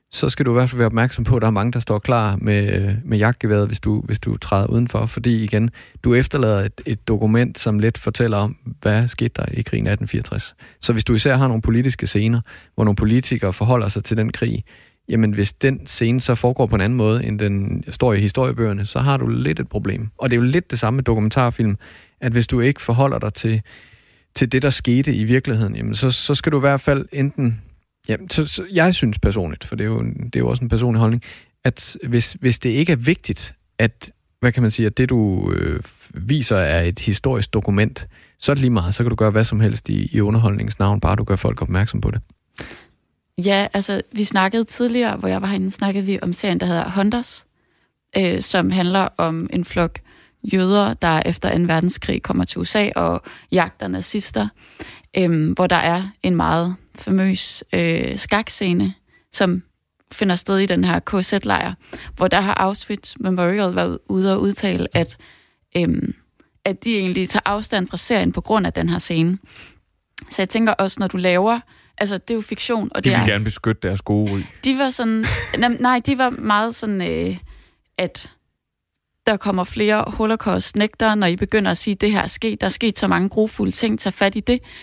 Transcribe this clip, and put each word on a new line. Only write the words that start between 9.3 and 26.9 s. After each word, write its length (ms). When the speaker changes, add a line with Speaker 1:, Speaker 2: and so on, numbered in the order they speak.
Speaker 1:
der 160
i 100
krigen 240
atten 220
fireogtres. 460
Så 120
hvis 120
du 100
især 220
har 120
nogle 140
politiske 440
scener, 340
hvor 100
nogle 120
politikere 560
forholder 360
sig 160
til 120
den 160
krig, 320
jamen 240
hvis 200
den 340
scene 340
så 140
foregår 320
på 80
en 60
anden 160
måde, 280
end 140
den 500
står 240
i 80
historiebøgerne, 680
så 120
har 180
du 120
lidt 320
et 80
problem. 400
Og 120
det 60
er 40
jo 60
lidt 240
det 80
samme 180
med 80
dokumentarfilm, 720
at 120
hvis 140
du 140
ikke 220
forholder 360
dig 160
til, 280
til 180
det, 100
der 80
skete 440
i 100
virkeligheden, 520
jamen 180
så, 160
så 240
skal 180
du 40
i 40
hvert 200
fald 320